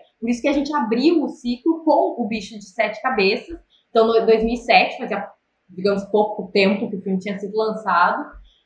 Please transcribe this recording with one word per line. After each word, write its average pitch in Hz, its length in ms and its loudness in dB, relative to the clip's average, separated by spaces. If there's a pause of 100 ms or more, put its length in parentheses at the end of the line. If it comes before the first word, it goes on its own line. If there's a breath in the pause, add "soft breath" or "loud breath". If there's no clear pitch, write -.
(220 soft breath)
Por 233 80 -4
isso 240 120 -2
que 294 60 -2
a 294 60 2
gente 294 200 -2
abriu 277 480 2
o 247 60 -2
ciclo - 560 -4
com 269 400 2
o 208 60 -6
Bicho 220 280 -8
de - 120 -20
Sete - 320 -4
Cabeças. 214 580 -2 (300)
Então, 226 180 4
no 226 180 2
dois 220 160 6
mil 226 120 0
e 240 40 -4
sete, - 400 2
fazia, 208 300 -6 (420)
digamos, 196 360 -2
pouco 214 460 0
tempo 202 380 2
que 202 60 -8
o 185 60 -8
filme 190 180 -2
tinha 202 180 -8
sido 208 200 -8
lançado, 202 680 0 (400 soft breath)